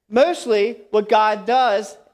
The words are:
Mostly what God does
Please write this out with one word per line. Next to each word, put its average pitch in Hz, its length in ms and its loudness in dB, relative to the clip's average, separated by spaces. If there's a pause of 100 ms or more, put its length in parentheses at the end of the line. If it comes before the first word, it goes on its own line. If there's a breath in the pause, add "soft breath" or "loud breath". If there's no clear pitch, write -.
Mostly 233 720 0 (100)
what 214 180 0
God 214 380 0
does 240 500 -2 (180)